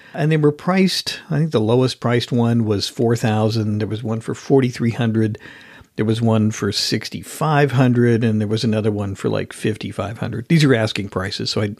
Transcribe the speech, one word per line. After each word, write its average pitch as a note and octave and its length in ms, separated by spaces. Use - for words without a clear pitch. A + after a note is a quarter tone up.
and D3+ 180
they D#3+ 60
were D3 140
priced, F#3 800
I D3 100
think D#3+ 120
the A#2+ 100
lowest B2 400
priced A#2+ 300
one A#2 340
was G2+ 240
four A#2 260
thousand. G#2+ 640
There G#2 80
was G#2+ 160
one A2+ 160
for - 160
forty-three B2+ 560
hundred. A2 480
There A2+ 80
was A2+ 160
one A2 300
for G2+ 200
sixty-five C#3+ 1000
hundred, A#2+ 500
and A2 160
there G#2+ 80
was A2 160
another G#2+ 280
one G2+ 220
for, - 140
like, G#2 240
fifty-five G2+ 680
hundred. A#2 280
These D#3+ 160
are C3+ 100
asking A2 360
prices, G2 420
so G#2 100
I, G#2 180